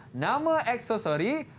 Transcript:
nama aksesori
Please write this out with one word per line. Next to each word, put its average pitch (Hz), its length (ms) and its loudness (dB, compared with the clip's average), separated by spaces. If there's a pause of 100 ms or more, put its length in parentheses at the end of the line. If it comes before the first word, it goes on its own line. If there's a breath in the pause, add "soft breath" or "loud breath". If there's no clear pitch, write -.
(120)
nama 285 520 2
aksesori 220 760 0 (180 loud breath)